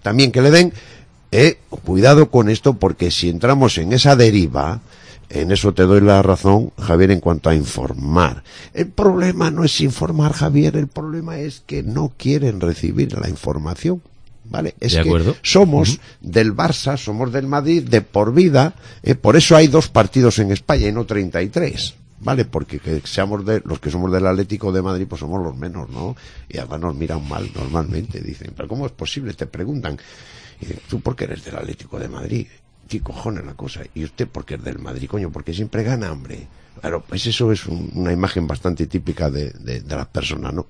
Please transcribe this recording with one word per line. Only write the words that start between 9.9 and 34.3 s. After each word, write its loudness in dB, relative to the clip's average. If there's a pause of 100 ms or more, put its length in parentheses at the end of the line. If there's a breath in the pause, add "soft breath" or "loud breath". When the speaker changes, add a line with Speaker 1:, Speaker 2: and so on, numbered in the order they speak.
Speaker 1:
Javier, 0
el -2
problema -10
es -10
que -8
no -4
quieren 0
recibir -2
la -4
información, -6 (420)
¿vale? -8
Es -2
Speaker 2:
De 2
Speaker 1:
que 0
Speaker 2:
acuerdo. 0
Speaker 1:
somos 4
Speaker 2:
Ujú. -8 (220 soft breath)
Speaker 1:
del 0
Barça, -2
somos -6
del -4
Madrid 0
de 2
por 0
vida, 4 (260 loud breath)
¿eh? 2
Por 4
eso 6
hay 10
dos 4
partidos 4
en 2
España 0
y 0
no -4
treinta -4
y -2
tres. -6 (240)
¿Vale? 0
Porque -8
que -4
seamos -4
de, -2
los -8
que -8
somos -2
del 2
Atlético -2
de 0
Madrid, -4
pues -10
somos -6
los -8
menos, -10
¿no? -10 (320 soft breath)
Y -14
además -10
nos -6
miran -8
mal -10
normalmente, -6
dicen, -14
"¿pero -12
cómo -8
es -10
posible?". -10
Te -10
preguntan, -8 (640 loud breath)
y -14
dicen, -12
"¿Tú -8
por -6
qué -8
eres -12
del -16
Atlético -14
de -10
Madrid?". -8 (400)
"¿Qué -10
cojones -10
la -18
cosa? -14 (120)
¿Y -10
usted -10
por -14